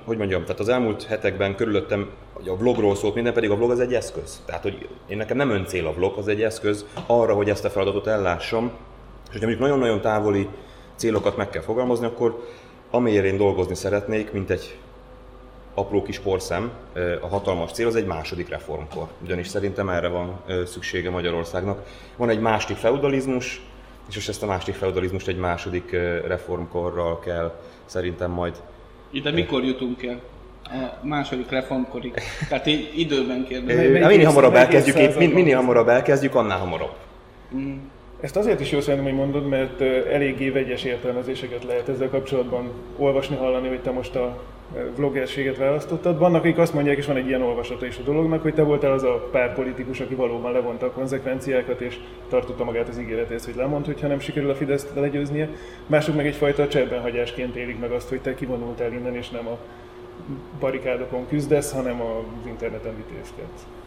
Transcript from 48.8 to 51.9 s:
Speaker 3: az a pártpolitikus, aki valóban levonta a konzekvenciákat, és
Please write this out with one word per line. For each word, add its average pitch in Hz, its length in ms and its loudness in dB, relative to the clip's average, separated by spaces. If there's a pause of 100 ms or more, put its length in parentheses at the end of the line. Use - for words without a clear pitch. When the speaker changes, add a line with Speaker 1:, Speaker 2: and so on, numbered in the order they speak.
Speaker 3:
az 131 120 2
a 123 280 2
pártpolitikus, 127 680 0
aki 131 160 -6
valóban 120 360 0
levonta 120 340 0
a 127 60 0
konzekvenciákat, 131 920 -2
és 123 180 -8 (300)